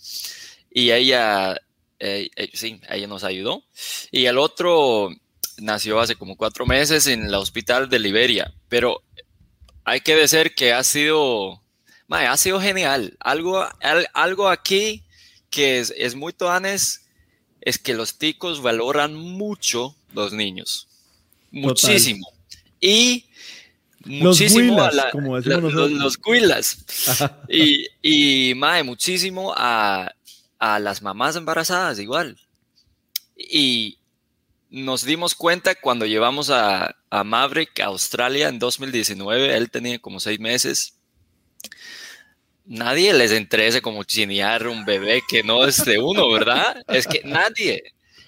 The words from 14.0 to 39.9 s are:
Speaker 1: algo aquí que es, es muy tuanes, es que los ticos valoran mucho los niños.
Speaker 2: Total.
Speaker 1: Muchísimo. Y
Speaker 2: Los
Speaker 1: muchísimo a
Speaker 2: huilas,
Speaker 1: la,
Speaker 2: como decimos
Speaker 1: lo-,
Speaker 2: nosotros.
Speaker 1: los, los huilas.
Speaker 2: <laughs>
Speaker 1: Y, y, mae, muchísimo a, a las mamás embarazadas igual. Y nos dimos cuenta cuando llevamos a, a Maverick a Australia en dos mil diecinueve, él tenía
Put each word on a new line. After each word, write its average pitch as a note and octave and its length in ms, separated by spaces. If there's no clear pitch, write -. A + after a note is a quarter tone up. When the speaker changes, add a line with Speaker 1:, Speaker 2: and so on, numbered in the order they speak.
Speaker 1:
algo F#3+ 340
aquí G#3 540
que C3+ 280
es, A#2 160
es A#2+ 200
muy D3+ 180
tuanes, F#3 720
es - 160
que - 160
los A2+ 240
ticos D#3 440
valoran C3 540
mucho E3+ 800
los G#2 200
niños. G2+ 560
Speaker 2:
Total. - 0
Speaker 1:
Muchísimo. B2+ 640
Y A#3+ 420
Speaker 2:
Los F3 220
Speaker 1:
muchísimo G#3+ 420
a E3 80
Speaker 2:
huilas, D3 40
Speaker 1:
la, C3+ 160
Speaker 2:
como C3+ 260
decimos C3 260
Speaker 1:
lo-, D#3+ 60
Speaker 2:
nosotros. D3 220
Speaker 1:
los, D3 100
los C#3 240
huilas. G#3 600
Speaker 2:
<laughs> - 20
Speaker 1:
Y, D3+ 400
y, C#3 540
mae, D#3 280
muchísimo F#3 720
a, G#2 560
a G#2+ 200
las G2+ 220
mamás A2 360
embarazadas E3 640
igual. B2 380
Y B2 600
nos C3 360
dimos E3 300
cuenta F3 400
cuando A#2+ 300
llevamos A#2+ 440
a, G2+ 480
a G2+ 140
Maverick C3+ 560
a G2 60
Australia B2 640
en B2 100
dos B2 220
mil C3+ 100
diecinueve, A2 640
él A#2 160
tenía A#2+ 280